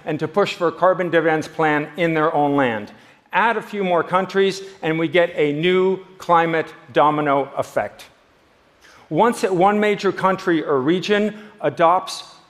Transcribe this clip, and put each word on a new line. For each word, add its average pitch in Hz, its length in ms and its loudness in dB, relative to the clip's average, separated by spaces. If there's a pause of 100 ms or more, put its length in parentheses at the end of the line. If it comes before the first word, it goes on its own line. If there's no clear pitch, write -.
and 156 160 -6
to 156 80 -4
push 196 280 -2
for 175 120 -2
a 156 40 0
carbon 180 400 0
dividends 160 360 2
plan 151 480 -2
in 170 200 0
their 156 180 2
own 147 220 0
land? 117 360 -2 (400)
Add 214 260 0
a 214 40 -4
few 202 220 -8
more 175 200 0
countries, 190 600 -2 (180)
and 160 160 -2
we 165 100 -2
get 170 280 2
a 147 180 0
new 185 500 0 (140)
climate 165 560 0 (180)
domino 147 640 2
effect. - 500 -6 (1080)
Once 202 320 2
one 196 360 2
major 208 320 0
country 180 520 0
or 139 180 0
region 202 640 -2 (140)
adopts 165 640 0 (260)